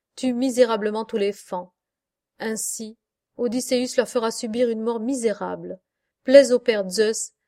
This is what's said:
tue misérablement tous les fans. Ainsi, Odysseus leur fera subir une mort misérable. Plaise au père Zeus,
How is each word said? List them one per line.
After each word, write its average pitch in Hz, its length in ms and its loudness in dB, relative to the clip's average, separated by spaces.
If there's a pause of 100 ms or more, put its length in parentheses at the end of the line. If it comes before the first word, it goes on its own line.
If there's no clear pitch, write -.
(180)
tue 254 160 0
misérablement 226 720 2
tous 233 100 -8
les 202 160 0
fans. 180 420 -10 (680)
Ainsi, 220 580 -8 (380)
Odysseus 247 600 -2
leur 226 100 2
fera 226 220 -2
subir 233 400 -2
une 220 140 -4
mort 233 160 -2
misérable. 190 800 -4 (440)
Plaise 262 280 8
au 247 80 2
père 208 280 0
Zeus, 214 440 -2 (160)